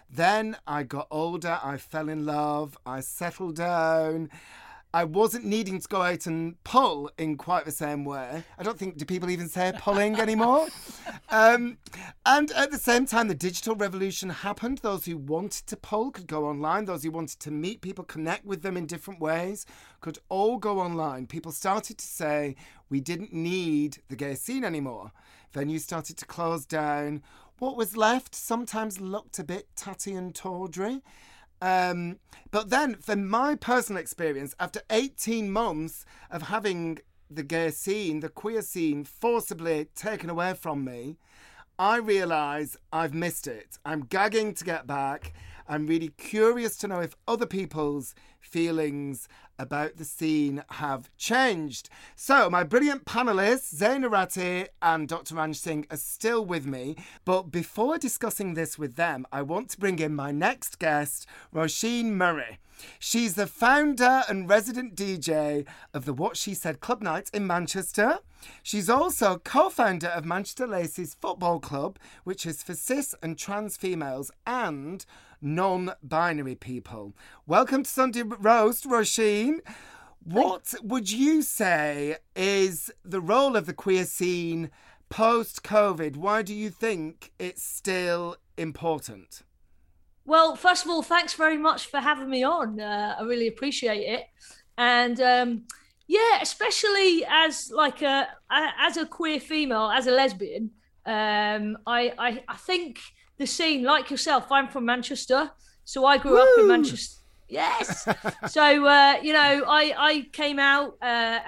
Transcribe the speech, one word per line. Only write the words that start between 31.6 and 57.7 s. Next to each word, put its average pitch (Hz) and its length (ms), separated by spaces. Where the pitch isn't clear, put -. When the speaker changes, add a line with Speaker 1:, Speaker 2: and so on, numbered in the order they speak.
Speaker 1:
Um, 180 560
but 208 220
then, 262 240
for - 200
my 226 400
personal 233 460
experience, 143 580
after 180 300
eighteen 226 600
months 185 560
of 165 140
having 180 560
the 151 140
gay 165 260
scene, 185 500
the 156 80
queer 220 340
scene 151 440
forcibly 165 880
taken 196 340
away 175 240
from 151 300
me, 127 320
I 208 180
realise 165 800
I've 160 220
missed 165 340
it. 110 380
I'm 151 160
gagging 202 540
to 165 100
get 160 200
back. 139 480
I'm 151 180
really 165 300
curious 220 600
to 208 120
know 180 100
if 165 160
other 226 180
people's 151 680
feelings 151 880
about 147 380
the 160 80
scene 147 680
have 135 480
changed. 202 720
So, 254 340
my 175 140
brilliant 269 420
panellists, 226 720
Zain 240 260
Arati 185 640
and 160 260
Doctor 165 280
Anj 156 200
Singh, 151 340
are 151 80
still 226 460
with 170 220
me. 135 320
But 185 260
before 214 460